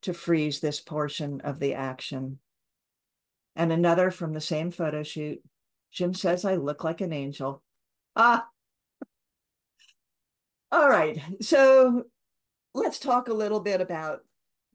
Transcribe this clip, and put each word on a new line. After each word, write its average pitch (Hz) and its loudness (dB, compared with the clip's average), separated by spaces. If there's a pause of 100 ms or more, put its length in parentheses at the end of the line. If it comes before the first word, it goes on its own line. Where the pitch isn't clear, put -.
to 175 -4
freeze 151 0
this 147 -4
portion 147 -6
of 143 -6
the 139 0
action. 131 -8 (1160)
And 165 0
another 170 2
from 165 -8
the 156 -8
same 165 -4
photo 156 -4
shoot. 151 -8 (500)
Jim 180 -4
says 180 -2
I 190 0
look 143 -4
like 165 -4
an 175 -4
angel. 139 -6 (520)
Ah. 220 4 (2250)
All 302 6
right, 160 4 (220)
so 262 6 (720)
let's - -2
talk 247 0
a 226 -2
little 214 -2
bit 185 0
about 160 -6 (560)